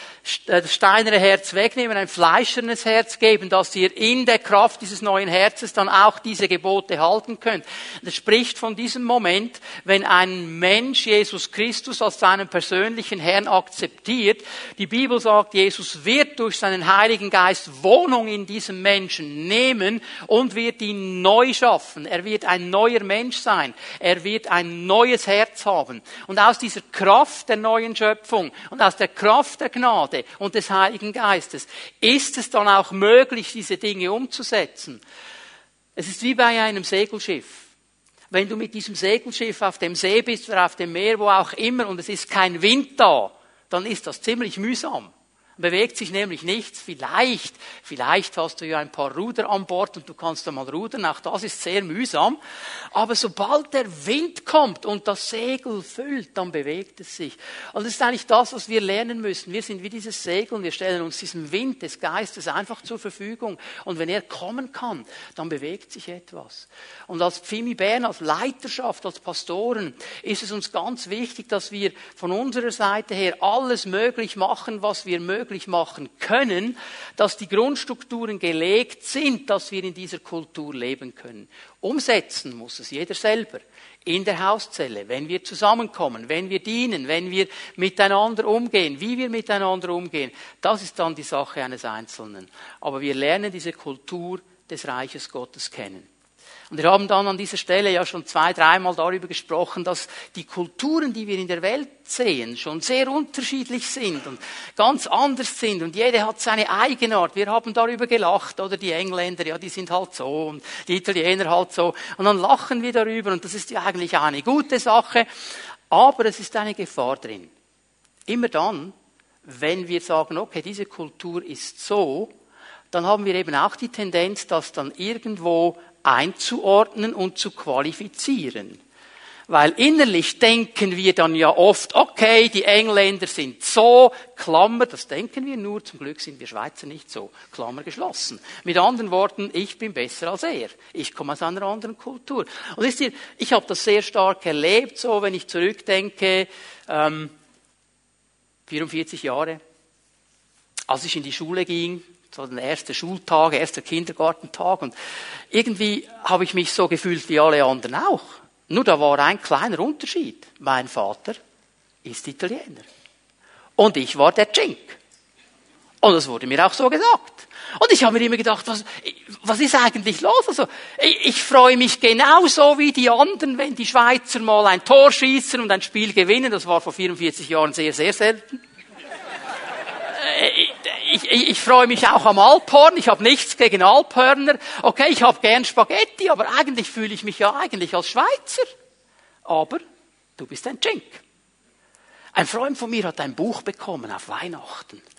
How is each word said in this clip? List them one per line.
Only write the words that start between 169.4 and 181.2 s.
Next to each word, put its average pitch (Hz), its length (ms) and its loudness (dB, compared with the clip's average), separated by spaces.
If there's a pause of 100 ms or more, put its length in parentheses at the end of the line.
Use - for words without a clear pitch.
was 214 180 -2
ist 277 140 4
eigentlich 220 460 4
los? 453 280 4
Also, 285 180 0 (360)
ich, - 240 2
ich - 160 0
freue 254 340 8
mich 247 240 2
genauso 285 760 8
wie 294 140 4
die 247 180 4
anderen, 277 480 4
wenn 277 160 -4
die 240 100 -6
Schweizer 247 540 4
mal 214 280 4
ein 185 180 4
Tor 277 280 10
schießen 262 480 0
und 214 100 -4
ein 196 120 2
Spiel 214 300 -4
gewinnen. 214 380 2
Das 185 160 -4
war 170 140 2
vor 170 120 -8
vierundvierzig 170 560 -4
Jahren 156 260 2
sehr, 156 180 -2
sehr 156 200 0
selten. 220 500 -2 (1800)
Äh, - 100 4 (600)
ich, - 180 -2